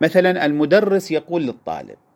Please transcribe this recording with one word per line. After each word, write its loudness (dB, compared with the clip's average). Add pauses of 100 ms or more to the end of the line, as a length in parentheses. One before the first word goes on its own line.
مثلا 2
المدرس 2
يقول -4
للطالب: -10 (200)